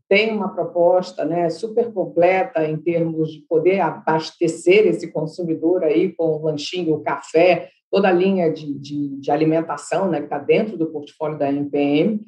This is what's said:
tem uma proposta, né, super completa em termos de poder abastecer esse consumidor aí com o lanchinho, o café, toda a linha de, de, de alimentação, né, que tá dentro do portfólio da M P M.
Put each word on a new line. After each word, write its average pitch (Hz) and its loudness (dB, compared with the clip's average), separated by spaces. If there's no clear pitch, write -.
tem 214 4
uma 196 -4
proposta, 175 2
né, 170 0
super 220 -2
completa 175 2
em 156 -4
termos 160 -2
de - -16
poder 175 2
abastecer 165 2
esse 170 -2
consumidor 160 -2
aí 165 2
com 165 -2
o 151 -2
lanchinho, 160 -2
o 147 -4
café, 165 2
toda 202 2
a 180 4
linha 180 2
de, 147 -8
de, 143 -8
de - -4
alimentação, 160 0
né, 151 -2
que 143 -8
tá 151 -6
dentro 170 0
do 160 -4
portfólio 151 -8
da 139 -2
M 143 -2
P 143 -2
M. 156 2